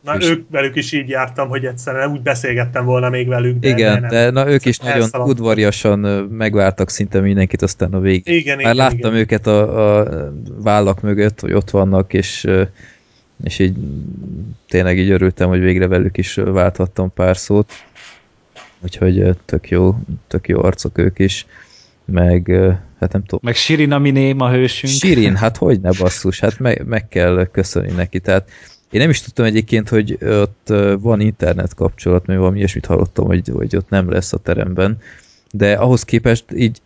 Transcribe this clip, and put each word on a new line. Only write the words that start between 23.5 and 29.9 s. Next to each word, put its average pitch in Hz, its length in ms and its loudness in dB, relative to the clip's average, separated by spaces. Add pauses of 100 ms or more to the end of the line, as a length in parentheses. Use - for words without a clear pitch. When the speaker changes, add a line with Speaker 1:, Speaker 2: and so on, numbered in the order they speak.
Speaker 3:
Shirin, 151 360 0
ami 143 200 2
néma 135 400 2
hősünk. 127 420 0
Speaker 2:
Shirin, 135 420 2
hát 110 220 0
hogyne 95 320 0 (100)
basszus, 92 400 -2
hát 104 200 -2
me-, 120 260 -2
meg 113 220 -4
kell 90 440 2
köszönni 95 400 -2
neki, 87 280 -4
tehát 98 300 0 (420)
én 104 100 0
nem 160 80 4
is 139 120 0
tudtam - 240 -2
egyébként, 110 440 0
hogy 110 320 0